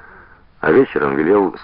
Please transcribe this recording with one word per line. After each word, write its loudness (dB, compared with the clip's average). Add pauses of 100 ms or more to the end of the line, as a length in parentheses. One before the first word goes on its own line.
(600)
а -2
вечером 0
велел 0